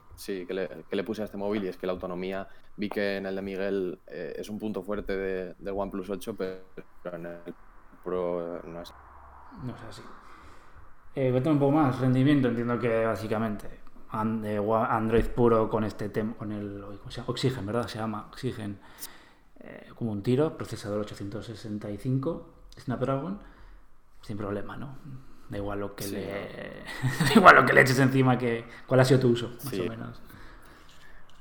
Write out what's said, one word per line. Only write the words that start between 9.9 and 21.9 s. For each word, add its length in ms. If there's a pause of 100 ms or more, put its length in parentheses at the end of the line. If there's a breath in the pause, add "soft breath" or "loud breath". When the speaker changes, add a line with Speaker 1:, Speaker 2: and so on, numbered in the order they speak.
Speaker 2:
Eh, 160
cuéntame 240
un 40
poco 140
más, 260
rendimiento, 480
entiendo 320
que 260
básicamente 640 (440)
an-, 340
eh, 120
wa-, 280
Android 400
puro 440
con 140
este 260
tem-, 240
con 200
el, 260 (180)
¿cómo 140
se 60
llama? 140
Oxygen, 340
¿verdad? 240
Se 100
llama 300
Oxygen. 500 (800 loud breath)
Eh, 360
como 180
un 100
tiro, 320
procesador 460
ochocientos 440
sesenta 460